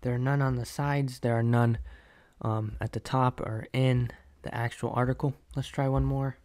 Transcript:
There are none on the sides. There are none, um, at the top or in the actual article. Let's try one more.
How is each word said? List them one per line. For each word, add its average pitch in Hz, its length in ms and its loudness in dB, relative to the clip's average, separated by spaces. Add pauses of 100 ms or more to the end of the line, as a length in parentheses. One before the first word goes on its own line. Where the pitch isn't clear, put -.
There 123 140 0
are 123 40 0
none 139 220 2
on 131 160 2
the 117 80 -4
sides. 143 540 -2
There 117 200 2
are 117 40 2
none, 117 340 4 (640)
um, 110 400 -2
at 107 100 -4
the - 80 -4
top 127 400 0
or 110 320 -6
in 123 400 2 (300)
the - 120 -8
actual 117 400 -4
article. 127 400 0 (220)
Let's 135 140 -4
try 139 180 0
one 135 160 2
more. 135 420 -2